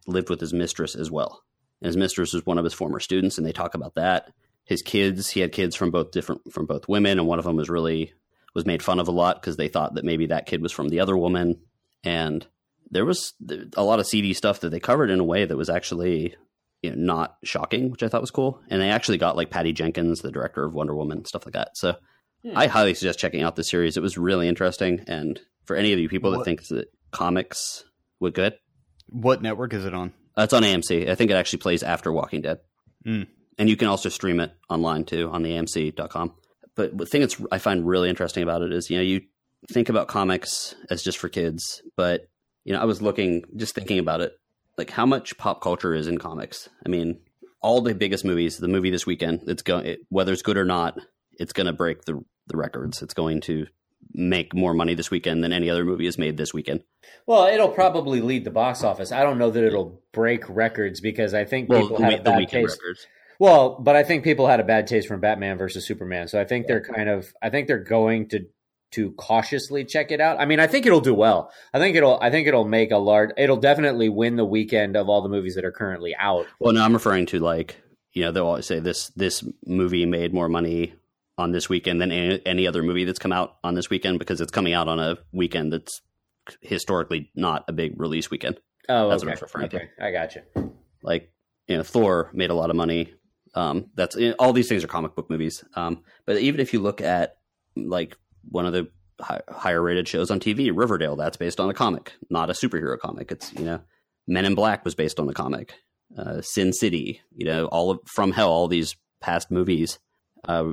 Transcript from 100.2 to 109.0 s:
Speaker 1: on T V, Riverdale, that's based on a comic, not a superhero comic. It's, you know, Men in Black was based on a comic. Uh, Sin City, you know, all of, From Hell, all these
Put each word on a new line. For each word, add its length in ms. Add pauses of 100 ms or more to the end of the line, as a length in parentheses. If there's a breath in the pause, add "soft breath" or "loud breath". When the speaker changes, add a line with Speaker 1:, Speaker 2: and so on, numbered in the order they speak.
Speaker 1:
on 80
T 140
V, 180
Riverdale, 440
that's 220
based 220
on 100
a 40
comic, 400 (160)
not 200
a 40
superhero 460
comic. 320
It's, 220
you 120
know, 160 (460)
Men 180
in 100
Black 280
was 120
based 240
on 100
a 40
comic. 400 (440)
Uh, 240
Sin 320
City, 480 (140)
you 100
know, 220
all 240
of, 80 (140)
From 180
Hell, 180
all 180
these 280 (260)